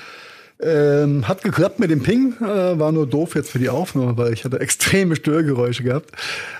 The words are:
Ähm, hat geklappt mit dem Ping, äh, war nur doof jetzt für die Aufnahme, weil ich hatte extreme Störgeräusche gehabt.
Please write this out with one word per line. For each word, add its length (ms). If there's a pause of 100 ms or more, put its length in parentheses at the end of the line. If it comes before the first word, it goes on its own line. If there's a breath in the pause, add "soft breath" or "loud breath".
(640 loud breath)
Ähm, 640
hat 140
geklappt 380
mit 100
dem 140
Ping, 360
äh, 380
war 140
nur 160
doof 260
jetzt 160
für 80
die 120
Aufnahme, 480
weil 140
ich 140
hatte 140
extreme 560
Störgeräusche 680
gehabt. 300 (480 loud breath)